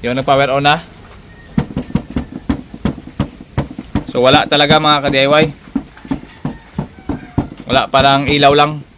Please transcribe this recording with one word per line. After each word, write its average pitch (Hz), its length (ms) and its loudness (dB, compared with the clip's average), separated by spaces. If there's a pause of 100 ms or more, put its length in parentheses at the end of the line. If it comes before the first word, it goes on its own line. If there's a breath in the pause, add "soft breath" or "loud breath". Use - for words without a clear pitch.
Yun, 123 160 -4
nag-power 139 320 2
on 139 160 0
na. 151 160 2 (3250)
So, 127 80 -4
wala 131 320 4
talaga 147 320 2
mga 151 240 2
ka-D 139 180 0
I 139 60 2
Y. 151 140 4 (2250)
Wala, 123 160 2
parang 139 400 2
ilaw 143 240 4
lang. 147 320 2 (160)